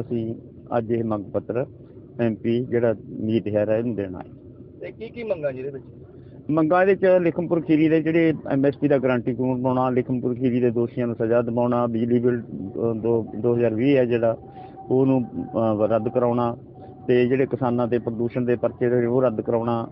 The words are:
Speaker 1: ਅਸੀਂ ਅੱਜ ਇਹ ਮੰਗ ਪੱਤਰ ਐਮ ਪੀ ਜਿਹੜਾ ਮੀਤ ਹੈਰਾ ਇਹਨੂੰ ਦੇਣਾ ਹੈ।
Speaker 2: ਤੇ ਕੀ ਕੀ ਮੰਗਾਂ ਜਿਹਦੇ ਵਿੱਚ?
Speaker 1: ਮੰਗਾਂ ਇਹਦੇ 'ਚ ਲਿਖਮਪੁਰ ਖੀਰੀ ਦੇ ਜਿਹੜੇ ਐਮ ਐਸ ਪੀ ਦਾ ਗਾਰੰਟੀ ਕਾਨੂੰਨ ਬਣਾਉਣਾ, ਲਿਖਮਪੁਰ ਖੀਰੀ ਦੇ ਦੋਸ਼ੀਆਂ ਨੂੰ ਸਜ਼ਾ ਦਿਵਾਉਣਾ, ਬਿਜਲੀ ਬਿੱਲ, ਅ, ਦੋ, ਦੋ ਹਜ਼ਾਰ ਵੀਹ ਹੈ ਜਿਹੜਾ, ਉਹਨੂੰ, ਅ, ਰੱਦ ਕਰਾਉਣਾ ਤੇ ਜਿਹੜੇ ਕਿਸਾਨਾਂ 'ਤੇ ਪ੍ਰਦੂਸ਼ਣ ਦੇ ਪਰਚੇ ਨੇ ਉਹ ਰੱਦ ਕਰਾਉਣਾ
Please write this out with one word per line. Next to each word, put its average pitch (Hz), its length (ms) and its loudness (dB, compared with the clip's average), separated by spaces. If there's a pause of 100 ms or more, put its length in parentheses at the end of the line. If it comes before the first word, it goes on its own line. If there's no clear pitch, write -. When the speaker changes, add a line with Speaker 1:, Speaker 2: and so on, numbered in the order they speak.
Speaker 1:
ਅਸੀਂ 113 340 -4 (440)
ਅੱਜ 113 140 -4
ਇਹ 113 120 0
ਮੰਗ 107 200 -4
ਪੱਤਰ 107 420 -4 (540)
ਐਮ 117 140 2
ਪੀ 117 300 -2
ਜਿਹੜਾ 117 300 0 (160)
ਮੀਤ 107 380 -2
ਹੈਰਾ 104 280 0
ਇਹਨੂੰ 117 180 -2
ਦੇਣਾ 95 240 -6
ਹੈ। - 60 -12 (560)
Speaker 2:
ਤੇ 175 120 -12
ਕੀ 220 160 -14
ਕੀ 226 140 -14
ਮੰਗਾਂ 170 300 -4
ਜਿਹਦੇ 131 180 -10
ਵਿੱਚ? 131 140 -14 (680)
Speaker 1:
ਮੰਗਾਂ 160 320 4
ਇਹਦੇ 196 120 6
'ਚ 190 100 -4
ਲਿਖਮਪੁਰ 175 560 2
ਖੀਰੀ 156 280 4
ਦੇ 160 140 4
ਜਿਹੜੇ 160 320 2 (160)
ਐਮ 139 160 2
ਐਸ 139 100 2
ਪੀ 147 120 0
ਦਾ 139 100 4
ਗਾਰੰਟੀ 127 360 0
ਕਾਨੂੰਨ 127 280 -2
ਬਣਾਉਣਾ, 127 280 0
ਲਿਖਮਪੁਰ 123 440 -2
ਖੀਰੀ 123 260 0
ਦੇ 120 100 4
ਦੋਸ਼ੀਆਂ 120 360 -2
ਨੂੰ 117 100 -4
ਸਜ਼ਾ 117 260 2
ਦਿਵਾਉਣਾ, 120 440 0
ਬਿਜਲੀ 117 320 0
ਬਿੱਲ, 120 220 2
ਅ, 104 560 -4
ਦੋ, 113 300 0 (100)
ਦੋ 120 200 0
ਹਜ਼ਾਰ 117 180 2
ਵੀਹ 135 220 4
ਹੈ 127 80 4
ਜਿਹੜਾ, 117 320 0 (540)
ਉਹਨੂੰ, 131 340 4
ਅ, 107 640 -2
ਰੱਦ 110 220 0
ਕਰਾਉਣਾ 120 480 0 (500)
ਤੇ 123 200 4
ਜਿਹੜੇ 131 200 2
ਕਿਸਾਨਾਂ 120 400 0
'ਤੇ 117 120 0
ਪ੍ਰਦੂਸ਼ਣ 117 460 -2
ਦੇ 120 120 0
ਪਰਚੇ 120 340 -2
ਨੇ 120 160 2
ਉਹ 123 160 2
ਰੱਦ 113 180 0
ਕਰਾਉਣਾ 117 520 -2